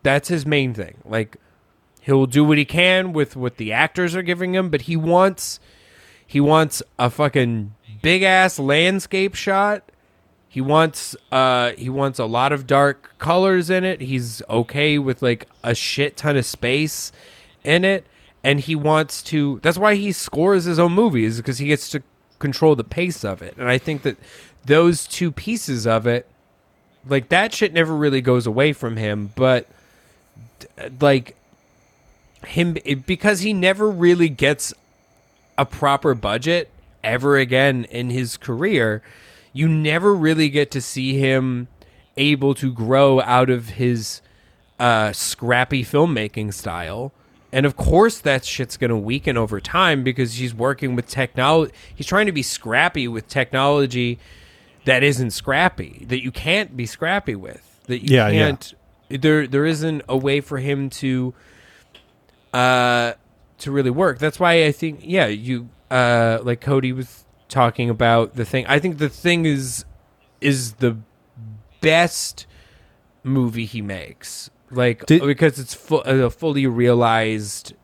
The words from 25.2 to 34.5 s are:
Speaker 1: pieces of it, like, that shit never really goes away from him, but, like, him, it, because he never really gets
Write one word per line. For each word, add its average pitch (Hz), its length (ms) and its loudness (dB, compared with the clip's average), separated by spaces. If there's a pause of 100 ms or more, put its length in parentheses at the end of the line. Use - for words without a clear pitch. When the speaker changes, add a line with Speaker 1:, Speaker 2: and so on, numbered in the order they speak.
Speaker 1:
pieces 139 540 -6
of 113 200 2
it, 120 200 0 (800)
like, 135 200 -2
that 196 240 2
shit 196 200 0
never 160 220 2
really 143 260 2
goes 123 260 2
away 135 260 2
from 113 240 -6
him, 104 380 -4
but, 127 340 2 (1300)
like, 139 360 0 (1120)
him, 170 380 -2
it, 139 220 -4
because 185 340 0
he 214 120 -2
never 190 380 0
really 175 380 4
gets 139 440 -2 (840)